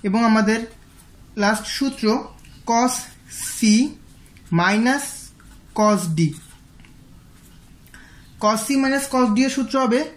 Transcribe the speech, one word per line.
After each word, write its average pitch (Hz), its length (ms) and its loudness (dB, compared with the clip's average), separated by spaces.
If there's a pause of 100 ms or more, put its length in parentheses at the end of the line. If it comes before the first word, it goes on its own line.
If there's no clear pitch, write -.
এবং 208 140 0 (100)
আমাদের 220 300 2 (800)
লাস্ট 208 240 0 (100)
সূত্র 269 280 -4 (680)
cos 240 240 2 (640)
C - 20 -10 (1000)
minus 226 440 0 (760)
cos 208 240 4 (160)
D। - 20 0 (2250)
cos 214 240 0
C - 20 -10 (140)
minus 269 300 0
cos 254 240 2
D - 100 2
এর 262 100 -2
সূত্র 269 180 -4 (100)
হবে 240 160 2 (160)